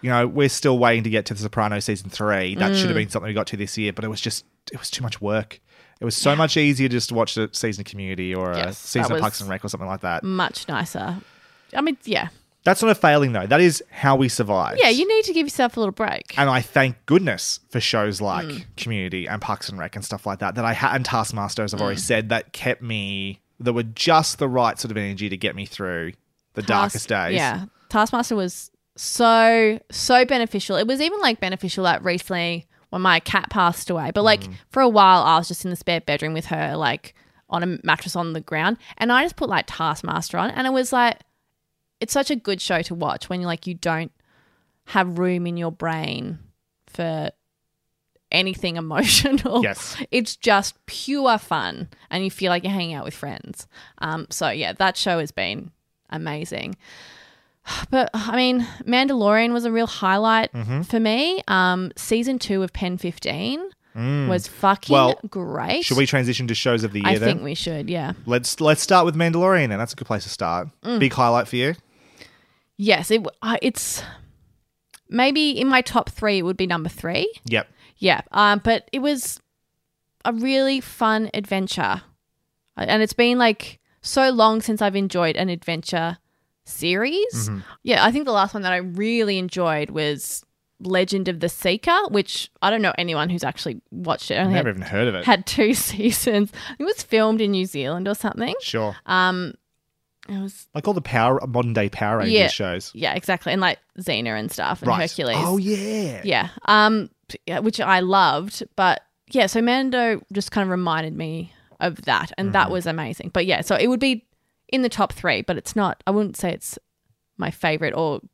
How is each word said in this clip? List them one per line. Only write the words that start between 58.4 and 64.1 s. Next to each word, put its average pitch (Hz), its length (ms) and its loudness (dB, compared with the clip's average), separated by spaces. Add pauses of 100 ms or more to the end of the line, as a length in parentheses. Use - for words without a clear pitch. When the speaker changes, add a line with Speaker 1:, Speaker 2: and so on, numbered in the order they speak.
Speaker 2:
Mandalorian 233 680 4
was 240 120 -2
a 233 80 0
real 226 160 2
highlight 220 640 2
Speaker 1:
Mm-hmm. 120 300 -4
Speaker 2:
for 233 180 0
me. 262 480 0
Um, 185 480 2
season 240 420 0
two 196 240 -2
of 185 100 -4
Pen 180 240 -4
fifteen 185 640 -6 (360)
Speaker 1:
Mm. 135 320 -2